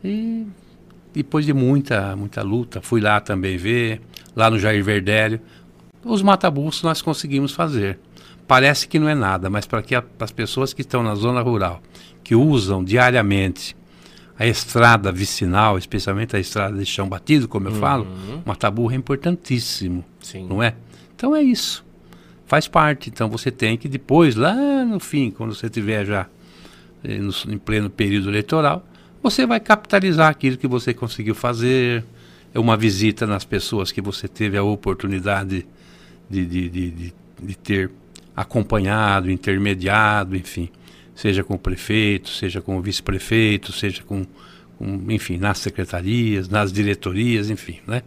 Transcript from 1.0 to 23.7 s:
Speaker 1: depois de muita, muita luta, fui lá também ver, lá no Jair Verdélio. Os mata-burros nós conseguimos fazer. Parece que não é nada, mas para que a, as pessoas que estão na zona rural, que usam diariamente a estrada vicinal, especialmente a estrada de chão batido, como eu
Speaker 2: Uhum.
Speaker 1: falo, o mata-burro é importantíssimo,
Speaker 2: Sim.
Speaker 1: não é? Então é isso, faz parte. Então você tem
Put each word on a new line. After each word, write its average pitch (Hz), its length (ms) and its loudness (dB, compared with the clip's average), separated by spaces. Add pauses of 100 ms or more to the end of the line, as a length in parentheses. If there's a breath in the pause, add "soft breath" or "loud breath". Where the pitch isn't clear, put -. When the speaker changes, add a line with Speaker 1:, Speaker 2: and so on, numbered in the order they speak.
Speaker 1:
depois 147 320 0
de 147 80 2
muita, 127 640 2
muita 101 280 -6
luta, 113 380 -4
fui 117 200 2
lá 104 180 4
também 95 380 -2
ver, 110 440 -2 (340 loud breath)
lá 113 140 6
no 110 100 2
Jair 104 240 2
Verdélio. 107 560 2 (640 loud breath)
Os 226 180 0
mata-burros 175 640 2
nós 160 180 0
conseguimos 139 500 -2
fazer. 117 480 -2 (480 loud breath)
Parece 135 400 6
que - 100 0
não 151 120 4
é 151 60 2
nada, 95 340 0
mas 101 160 -2
para 110 160 -2
que - 120 -4
a, 123 100 0 (160)
as - 120 -6
pessoas 131 420 -4
que - 80 -10
estão 123 220 -2
na 107 120 0
zona 120 260 0
rural, 95 400 0 (420 loud breath)
que - 100 0
usam 113 500 4
diariamente 101 920 2 (640 loud breath)
a 107 60 0
estrada 113 680 4
vicinal, 98 680 0
especialmente 101 580 -4
a 101 40 2
estrada 98 380 -4
de 98 80 -4
chão 98 240 -4
batido, 117 380 2
como 98 200 -4
eu 104 60 -4
Speaker 2:
Uhum. 107 60 -4
Speaker 1:
falo, 131 280 0 (380)
o - 20 -6
mata-burro 110 440 0
é 127 40 -2
importantíssimo, 127 1120 -2 (160)
Speaker 2:
Sim. 95 260 -14
Speaker 1:
não 92 160 -2
é? 113 120 0 (400 loud breath)
Então 277 200 0
é 302 60 4
isso, - 420 0 (640 loud breath)
faz 151 220 2
parte. 151 420 0
Então 113 180 -4
você 113 240 -4
tem 113 240 0